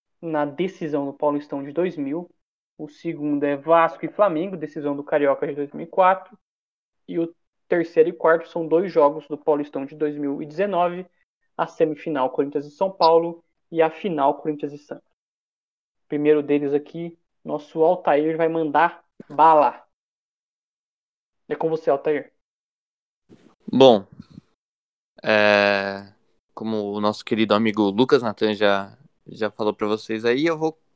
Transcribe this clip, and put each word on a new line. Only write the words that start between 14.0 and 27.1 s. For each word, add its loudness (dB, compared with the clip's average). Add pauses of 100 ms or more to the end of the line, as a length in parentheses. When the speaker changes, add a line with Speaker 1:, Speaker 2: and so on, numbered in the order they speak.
Speaker 1:
Corinthians -8
e -16
Santos. -20 (1000)
Primeiro 2
deles 0
aqui, -6 (260)
nosso -6
Altair 2
vai 0
mandar 0 (260)
bala. 4 (1600)
É -6
com -4
você, -4
Altair. -2 (1300)
Speaker 2:
Bom, 6 (1160)
é, 2 (400)
como -6
o -6
nosso -2